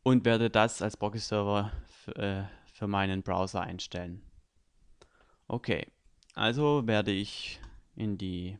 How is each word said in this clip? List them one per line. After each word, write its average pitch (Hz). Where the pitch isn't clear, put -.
und 123
werde 113
das 113
als 107
Proxy-Server 104
f-, -
äh, 98
für 104
meinen 98
Browser 92
einstellen. 90
Okay, 113
also 135
werde 107
ich -
in 104
die 92